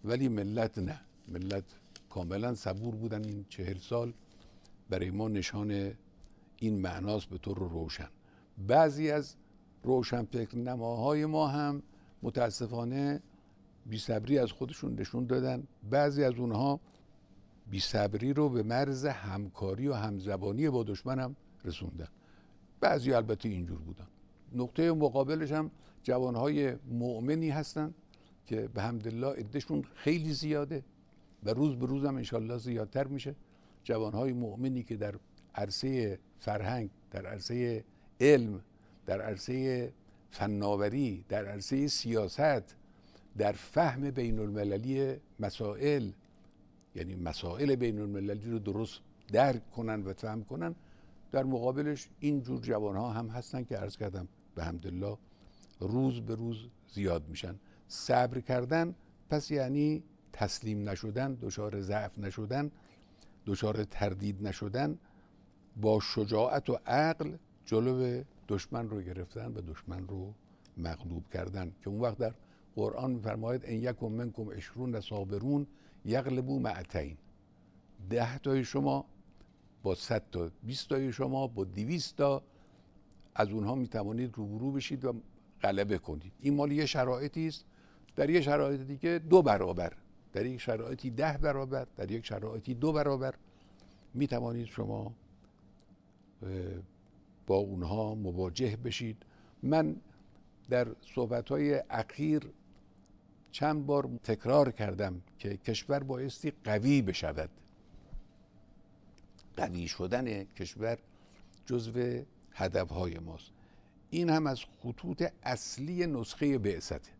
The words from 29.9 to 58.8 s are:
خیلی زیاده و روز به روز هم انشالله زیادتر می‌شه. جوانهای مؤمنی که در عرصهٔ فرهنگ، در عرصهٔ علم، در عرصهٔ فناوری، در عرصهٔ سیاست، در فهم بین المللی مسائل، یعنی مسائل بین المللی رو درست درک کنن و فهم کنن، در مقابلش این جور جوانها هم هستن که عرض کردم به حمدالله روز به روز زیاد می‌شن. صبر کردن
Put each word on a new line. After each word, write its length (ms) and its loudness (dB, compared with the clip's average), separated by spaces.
خیلی 380 2
زیاده 500 -2
و 60 0
روز 260 4
به 100 0
روز 200 2
هم 100 2
انشالله 420 -2
زیادتر 500 -2
می‌شه. 280 -6
جوانهای 500 0
مؤمنی 500 -2
که 140 -6
در 180 -4
عرصهٔ 640 0
فرهنگ، 500 0
در 140 -6
عرصهٔ 580 -2
علم، 420 8
در 160 0
عرصهٔ 680 -2
فناوری، 1000 0
در 160 -2
عرصهٔ 420 0
سیاست، 880 2
در 140 4
فهم 600 0
بین 280 0
المللی 760 0
مسائل، 720 0
یعنی 200 -6
مسائل 600 0
بین 240 0
المللی 520 -4
رو 80 -2
درست 400 -4
درک 400 4
کنن 320 -4
و 100 -4
فهم 300 -6
کنن، 320 -6
در 120 2
مقابلش 680 0
این 220 2
جور 200 -4
جوانها 500 0
هم 160 -4
هستن 360 -6
که 140 -6
عرض 200 -6
کردم 300 -4
به 80 -4
حمدالله 540 -4
روز 420 0
به 140 -4
روز 320 -6
زیاد 360 0
می‌شن. 260 -8
صبر 520 0
کردن 560 0